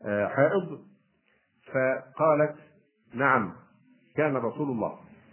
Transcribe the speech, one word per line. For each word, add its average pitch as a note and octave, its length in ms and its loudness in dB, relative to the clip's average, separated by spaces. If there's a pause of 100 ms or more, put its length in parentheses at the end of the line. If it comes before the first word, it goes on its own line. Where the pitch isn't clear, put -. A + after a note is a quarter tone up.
آه، G#2 220 0
حائض. D#3 540 0 (840)
فقالت: D3 880 0 (600)
"نعم، A#2+ 380 2 (640)
كان D3 200 0
رسول B2+ 340 -4
الله G#2 240 -4 (380)